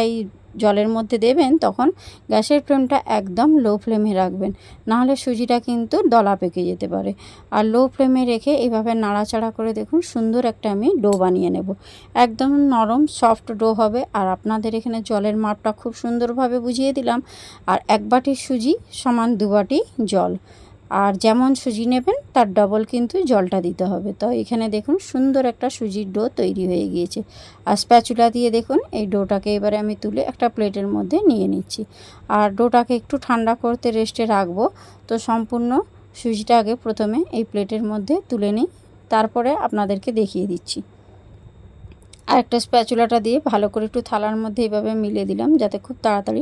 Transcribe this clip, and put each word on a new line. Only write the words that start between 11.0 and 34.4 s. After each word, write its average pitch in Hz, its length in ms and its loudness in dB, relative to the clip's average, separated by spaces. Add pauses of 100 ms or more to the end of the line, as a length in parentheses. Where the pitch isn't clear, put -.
ডো 208 160 4
বানিয়ে 185 320 2
নেব। 180 180 -4 (480)
একদম 247 360 2 (160)
নরম 240 340 2 (100)
সফট 226 360 2 (100)
ডো 220 160 2
হবে। 220 280 0 (120)
আর 202 140 0
আপনাদের 214 480 -2
এখানে 226 280 -4
জলের 214 340 -2
মাপটা 214 360 -2
খুব 226 220 -8
সুন্দরভাবে 240 640 -2
বুঝিয়ে 254 340 -2
দিলাম। 240 260 0 (480)
আর 185 200 2
এক 208 200 2
বাটি 254 300 2
সুজি 254 360 -2 (180)
সমান 240 460 0
দু 202 120 0
বাটি 208 300 2 (260)
জল, 180 280 0 (680)
আর 202 140 2
যেমন 240 380 4
সুজি 233 320 -4
নেবেন 254 300 0 (140)
তার 233 220 4
ডবল 208 320 2
কিন্তু 240 300 -4 (100)
জলটা 196 360 2
দিতে 175 240 -2
হবে। 190 280 -4
তো 202 140 -4 (120)
এখানে 226 300 -4
দেখুন 214 320 -2
সুন্দর 262 440 0
একটা 240 240 -2
সুজির 208 440 -6
ডো 208 100 0 (120)
তৈরি 190 320 -2
হয়ে 180 200 -2
গিয়েছে। 175 320 -4 (460)
আর 208 120 2
স্প্যাচুলা 233 520 4
দিয়ে 240 220 0
দেখুন 233 280 0 (120)
এই 214 160 -4
ডোটাকে 196 480 -2
এবারে 208 240 -2
আমি 208 160 -4
তুলে 208 260 -4 (100)
একটা - 180 -2
প্লেটের 202 380 -4
মধ্যে 202 300 -2 (100)
নিয়ে 208 200 2
নিচ্ছি। 196 340 -6 (480)
আর 208 260 2
ডোটাকে 240 400 2
একটু 233 220 -6
ঠান্ডা 233 380 0
করতে 240 340 -4
রেস্টে 220 360 -2
রাখবো। 196 380 0 (420)